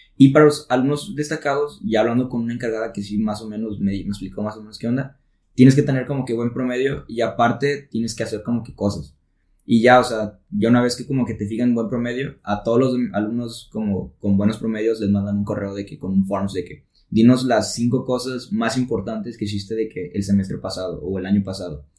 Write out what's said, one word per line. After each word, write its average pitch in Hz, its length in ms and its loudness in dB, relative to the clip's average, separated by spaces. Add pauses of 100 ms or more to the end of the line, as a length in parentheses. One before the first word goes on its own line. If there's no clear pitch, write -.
(160)
Y 135 140 10
para 151 160 8
los 147 240 2
alumnos 131 440 0
destacados, 147 680 -4
ya 107 160 2
hablando 120 300 2
con 120 100 -2
una 117 140 -4
encargada 113 380 -4
que 101 100 -8
sí 101 160 -4
más 107 240 -2
o 110 60 -12
menos 107 300 -6
me, 101 140 0
me 98 60 -2 (100)
explicó 101 340 -8
más 107 140 -6
o 110 40 -18
menos 107 180 -18
qué 113 100 -4
onda, 135 320 -4 (340)
tienes 135 220 8
que 139 60 4
tener 135 240 0
como 135 180 -4
que 123 80 -6
buen 117 220 -2
promedio 127 520 -2
y 113 140 -6
aparte 139 680 0
tienes 113 240 -4
que - 80 -4
hacer 104 200 -6
como 120 200 -2
que - 120 -14
cosas. 90 400 -4 (520)
Y 113 160 4
ya, 123 180 8
o 120 40 4
sea, 107 360 -6 (100)
ya 104 200 0
una 123 100 6
vez 120 160 0
que 123 100 -10
como 135 200 -2
que 113 80 -4
te 107 120 -6
fijan 120 280 0
buen 113 160 -2
promedio, 120 520 -6
a 104 200 -4
todos 117 180 2
los 127 140 2
dem-, 120 180 -2
alumnos 113 580 -6
como 104 480 -4
con 101 200 0
buenos 107 180 2
promedios 110 440 -2
les 101 100 2
mandan 101 280 0
un 101 60 0
correo 101 300 -4
de 101 100 -6
que - 140 -16
con 95 140 -6
un 95 140 2
forms 98 280 -4
de 90 100 -4
que - 220 -18 (240)
dinos 120 340 6
las 113 300 0
cinco 117 320 0
cosas 127 460 -4
más 113 260 0
importantes 113 580 -4
que - 80 -6
hiciste 104 300 -4
de 110 140 -2
que 90 260 -8
el 101 80 -2
semestre 98 360 2
pasado 92 440 -8
o 95 160 -4
el 90 80 -6
año 101 180 2
pasado. 82 400 -8 (140)